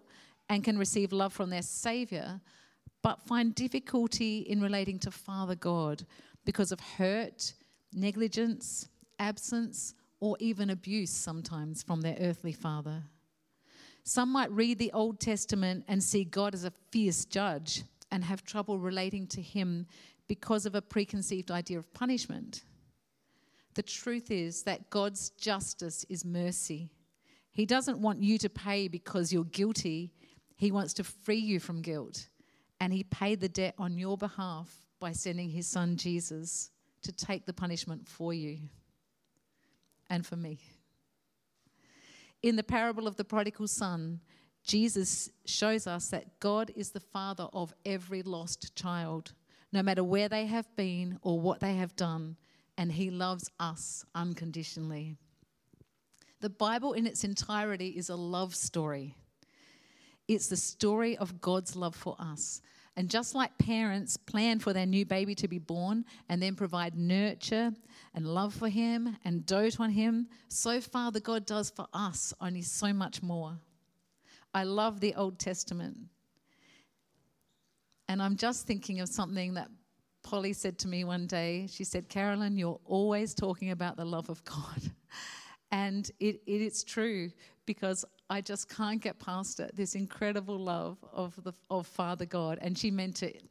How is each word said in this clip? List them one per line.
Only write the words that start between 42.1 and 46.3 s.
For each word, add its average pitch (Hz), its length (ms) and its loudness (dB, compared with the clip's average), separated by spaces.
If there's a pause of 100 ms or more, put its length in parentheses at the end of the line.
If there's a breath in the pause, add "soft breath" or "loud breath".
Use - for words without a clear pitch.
In 233 120 6
the 214 60 4
parable 226 460 2
of 196 80 -2
the 202 100 -2
prodigal 214 420 2
son, 170 520 -2 (440 soft breath)
Jesus 208 680 2 (140)
shows 214 420 2
us 175 220 -4
that - 300 -6